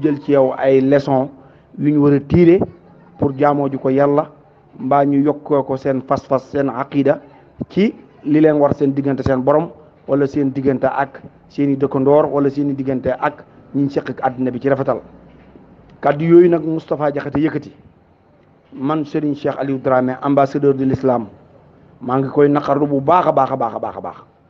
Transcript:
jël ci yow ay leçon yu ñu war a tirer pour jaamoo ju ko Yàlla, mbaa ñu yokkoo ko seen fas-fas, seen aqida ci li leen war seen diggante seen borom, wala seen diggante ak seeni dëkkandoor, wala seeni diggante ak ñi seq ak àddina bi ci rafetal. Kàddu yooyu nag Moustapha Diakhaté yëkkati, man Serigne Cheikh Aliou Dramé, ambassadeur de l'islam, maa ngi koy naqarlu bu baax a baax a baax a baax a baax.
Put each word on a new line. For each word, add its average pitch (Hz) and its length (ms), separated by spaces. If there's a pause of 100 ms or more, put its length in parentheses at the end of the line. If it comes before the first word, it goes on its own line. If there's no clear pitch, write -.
jël 143 200
ci 147 100
yow 131 260
ay 135 240
leçon 139 480 (480)
yu 147 140
ñu 151 100
war 143 120
a 139 60
tirer 170 400 (580)
pour 139 200
jaamoo 143 340
ju 135 80
ko 135 100
Yàlla, 143 400 (500)
mbaa 135 260
ñu 139 180
yokkoo 147 400
ko 135 140
seen 131 240
fas-fas, 131 500
seen 139 180
aqida 135 500 (500)
ci 202 240 (300)
li 147 180
leen 156 180
war 143 160
seen 139 180
diggante 135 300
seen 131 200
borom, 147 260 (380)
wala 139 200
seen 139 240
diggante 131 360
ak 135 340 (280)
seeni 143 280
dëkkandoor, 143 480
wala 139 240
seeni 143 260
diggante 131 320 (120)
ak 147 240 (320)
ñi 139 140
seq - 200
ak 127 140
àddina 127 280
bi 123 80
ci 135 100
rafetal. 127 300 (1000)
Kàddu 147 240
yooyu 170 240
nag 165 160
Moustapha 156 460
Diakhaté 135 280
yëkkati, 151 320 (1000)
man 147 320
Serigne 147 300
Cheikh 139 220
Aliou 139 220
Dramé, 127 420
ambassadeur 139 540
de 131 100
l'islam, 127 420 (720)
maa 123 180
ngi 135 100
koy 143 200
naqarlu 143 380
bu 139 140
baax 165 260
a 156 40
baax 135 200
a 131 60
baax 113 180
a 113 40
baax 104 180
a 92 40
baax. 90 160 (320)